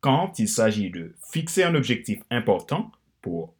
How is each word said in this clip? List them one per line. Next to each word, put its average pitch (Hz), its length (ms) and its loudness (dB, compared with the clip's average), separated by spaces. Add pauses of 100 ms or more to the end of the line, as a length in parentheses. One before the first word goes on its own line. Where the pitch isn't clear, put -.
quand 151 400 2
il 107 80 2
s'agit 107 420 2
de 85 240 -12 (160)
fixer 165 320 -2
un 170 140 4
objectif 117 540 -2
important 120 600 0 (300)
pour - 400 -8